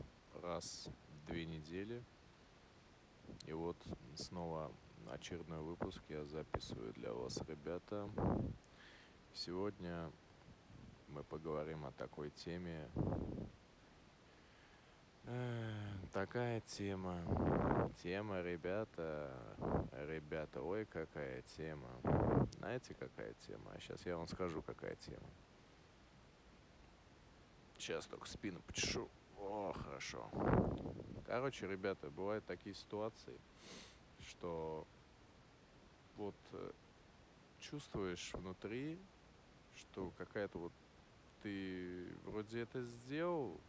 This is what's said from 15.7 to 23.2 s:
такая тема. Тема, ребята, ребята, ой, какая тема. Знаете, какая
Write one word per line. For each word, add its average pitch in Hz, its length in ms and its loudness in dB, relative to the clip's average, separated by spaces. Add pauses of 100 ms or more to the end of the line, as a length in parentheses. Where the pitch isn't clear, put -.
такая 117 480 4
тема. 92 600 2 (840)
Тема, 95 400 4
ребята, 82 880 2 (760)
ребята, 76 560 0
ой, 98 240 4
какая 73 560 -2 (140)
тема. 76 320 -2 (680)
Знаете, - 360 0
какая 55 400 -4 (120)